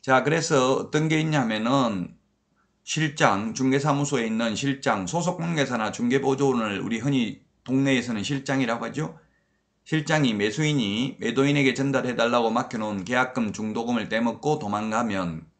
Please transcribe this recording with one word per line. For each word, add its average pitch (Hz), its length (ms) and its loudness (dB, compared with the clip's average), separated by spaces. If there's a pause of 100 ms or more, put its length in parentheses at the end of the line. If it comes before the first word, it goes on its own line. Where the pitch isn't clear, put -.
자, 131 220 4
그래서 147 520 4
어떤 156 320 0
게 156 140 2
있냐면은 117 960 0 (640)
실장, 123 720 0
중개사무소에 139 720 2
있는 110 320 -2
실장, 131 500 -2
소속 170 300 -2
공개사나 123 560 -2
중개보조원을 123 880 0
우리 110 180 -4
흔히 127 460 -2 (180)
동네에서는 127 580 0
실장이라고 135 640 -2
하죠. 117 320 -6 (680)
실장이 151 480 0
매수인이 113 880 0
매도인에게 135 520 2
전달해달라고 123 760 2
맡겨놓은 110 560 -4
계약금 120 480 0
중도금을 110 560 -2
떼먹고 117 500 0
도망가면 104 880 -2 (120)